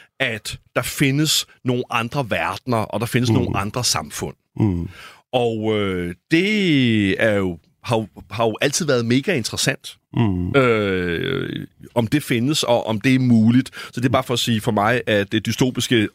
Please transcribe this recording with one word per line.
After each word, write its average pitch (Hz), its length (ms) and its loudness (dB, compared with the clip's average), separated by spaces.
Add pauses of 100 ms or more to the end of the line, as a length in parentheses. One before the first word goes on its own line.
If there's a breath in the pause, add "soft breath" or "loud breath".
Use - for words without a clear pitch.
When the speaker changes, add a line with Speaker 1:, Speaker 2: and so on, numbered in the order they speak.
(200 loud breath)
Speaker 1:
at 117 380 -6 (160)
der 127 80 0
findes 143 640 0 (180 soft breath)
nogle 123 260 -2
andre 117 400 -4
verdener, 95 460 -4
og 104 240 -4
der - 60 -4
findes 120 240 2
Speaker 2:
Mm. 110 60 4
Speaker 1:
nogle - 200 0
andre 104 280 -4
samfund. - 500 -4 (260)
Speaker 2:
Mm. 87 280 0 (440 loud breath)
Speaker 1:
Og, 110 460 0
øh, 90 360 -2 (160)
det 151 920 2
er 110 120 2
jo, 92 240 -2 (260)
har 120 120 -2
jo, 110 100 -2 (240)
har 117 140 -2
jo 110 160 0
altid 147 260 0
været 123 200 0
mega 135 300 2
interessant, - 600 -4 (200)
Speaker 2:
Mm. 98 400 0
Speaker 1:
øh, 90 1120 0 (280)
om 117 120 0
det 139 160 0
findes, 135 400 0
og 120 240 2
om 110 140 -2
det 131 140 4
er 131 40 4
muligt. 120 520 4 (220 loud breath)
Så - 80 -8
det 120 60 2
er 131 60 0
bare 131 100 2
for 127 120 -4
at 113 60 0
sige 113 200 0
for 117 120 -2
mig, 107 340 2
at 101 260 0
det 110 140 0
dystopiske 117 680 0